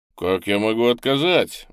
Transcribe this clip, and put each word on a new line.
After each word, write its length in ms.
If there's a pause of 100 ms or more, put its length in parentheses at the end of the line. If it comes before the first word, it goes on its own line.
(160)
«Как 300
я 120
могу 280
отказать?» — 880